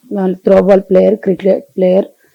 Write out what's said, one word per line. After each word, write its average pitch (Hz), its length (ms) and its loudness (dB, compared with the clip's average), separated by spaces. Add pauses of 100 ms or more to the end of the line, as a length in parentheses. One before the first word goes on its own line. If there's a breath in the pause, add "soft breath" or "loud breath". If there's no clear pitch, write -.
(340)
ತ್ರೋಬಾಲ್ 190 480 2
ಪ್ಲೇಯರ್, 190 340 0
ಕ್ರಿಕೆಟ್ 190 580 -4
ಪ್ಲೇಯರ್, 185 320 0 (280)